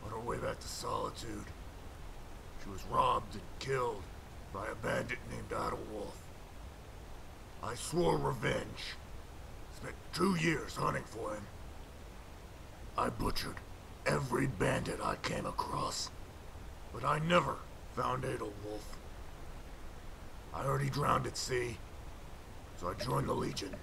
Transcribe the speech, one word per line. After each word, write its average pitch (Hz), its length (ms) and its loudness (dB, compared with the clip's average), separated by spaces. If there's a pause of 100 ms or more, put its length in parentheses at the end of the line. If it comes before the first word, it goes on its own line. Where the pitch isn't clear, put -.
On 110 60 -4
her 113 80 -2
way 117 200 0
back 110 200 0
to - 80 -6
Solitude, 104 760 -2 (1160)
she 98 80 -4
was 95 200 -4
robbed 120 440 6
and 98 80 -4 (180)
killed 123 420 2 (500)
by 98 140 -2
a 104 80 -2
bandit 117 440 2 (120)
named 113 200 -4
Idlewolf. - 680 -2 (1500)
I 113 140 -2
swore 165 400 6
revenge. 131 800 0 (800)
Spent - 180 -6 (180)
two 185 240 6
years 160 400 4
hunting 143 280 2
for - 300 -2
him. 104 80 -4 (1600)
I - 100 4
butchered - 480 2 (500)
every - 400 4
bandit - 560 4
I 52 200 2
came - 240 2
across, - 640 0 (800)
but 120 120 -4
I 147 160 6
never 160 360 8 (380)
found 127 300 4
Idlewolf. 107 580 -2 (1700)
I 78 100 -2
heard 139 200 4
he 139 80 2
drowned 127 360 6
at - 100 -2
sea, 123 420 2 (960)
so 87 120 0
I - 140 -2
joined 135 260 4
the 131 40 4
Legion. - 500 0